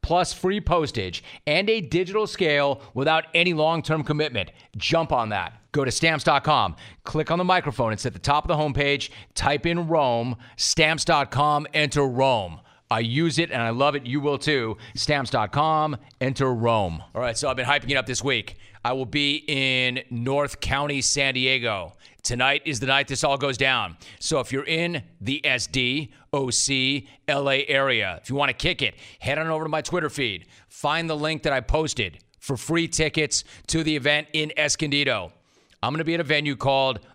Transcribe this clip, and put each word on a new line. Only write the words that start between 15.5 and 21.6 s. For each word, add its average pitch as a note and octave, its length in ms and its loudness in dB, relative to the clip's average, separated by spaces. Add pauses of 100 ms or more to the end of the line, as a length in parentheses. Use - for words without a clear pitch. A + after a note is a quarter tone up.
com, D#3 420 2 (240)
enter C3 340 0
Rome. A2 480 0 (140)
All A2+ 60 -4
right, A#2+ 160 -2
so D3 100 -2
I've C3 80 0
been B2 120 -4
hyping C#3+ 240 0
it C#3+ 40 2
up B2+ 120 0
this B2 160 -4
week. B2 340 -2 (260)
I B2 100 0
will C3+ 120 -2
be C#3+ 420 -2
in C3 640 0
North C3+ 500 -2
County, C#3+ 420 -2
San C3+ 340 0
Diego. A#2+ 580 0 (300)